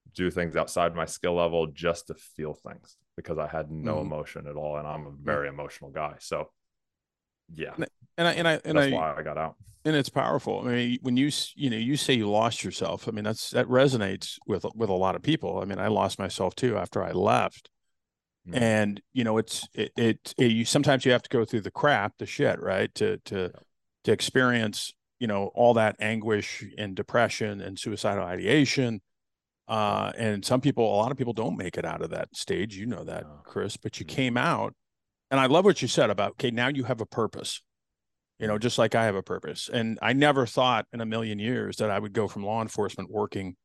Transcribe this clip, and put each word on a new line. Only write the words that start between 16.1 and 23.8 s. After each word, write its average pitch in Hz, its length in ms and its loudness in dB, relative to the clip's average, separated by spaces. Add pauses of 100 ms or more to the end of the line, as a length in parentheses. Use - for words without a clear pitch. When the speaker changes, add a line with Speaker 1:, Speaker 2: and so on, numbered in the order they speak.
Speaker 2:
myself 92 340 -2
too 117 240 0
after 92 240 -4
I 87 100 -4
left. 101 580 2 (760)
Speaker 1:
Mm. 120 140 0
Speaker 2:
And, 107 400 2 (120)
you 127 100 2
know, 110 140 2
it's, - 360 -2
it, 107 220 -2
it, - 420 0
it, 123 140 6
you, 113 140 2
sometimes 135 400 4
you 127 80 6
have 120 100 2
to - 60 -16
go 117 160 2
through 113 160 -2
the 95 100 -8
crap, 113 460 2
the 110 80 -8
shit, 120 360 0
right? 95 340 0
To, 98 240 0
to, 92 340 -4
Speaker 1:
Yeah. - 60 -20 (440)